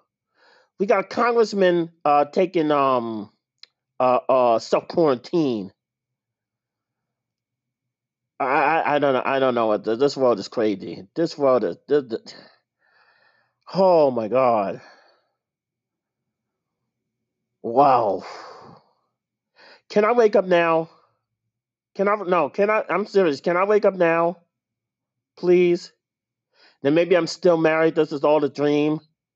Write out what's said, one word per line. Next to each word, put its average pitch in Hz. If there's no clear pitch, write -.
We 196
got 202
congressmen, 202
uh, 147
taking, 170
um, 120
uh, 127
uh, 123
self-quarantine. 139
I, 143
I, 147
I 147
don't 139
know. 127
I 135
don't 131
know 117
what 107
the, 110
this 139
world 123
is -
crazy. 92
This 165
world 127
is, 85
th-, 139
th-, -
oh 170
my 113
God. 117
Wow. 202
Can 208
I 226
wake 233
up 190
now? 170
Can 196
I, 208
no, 175
can 202
I, 214
I'm 202
serious. 175
Can 175
I 190
wake 208
up 196
now? 170
Please? 180
Then 143
maybe 175
I'm 165
still 170
married. 160
This 156
is 143
all 151
a 135
dream. 147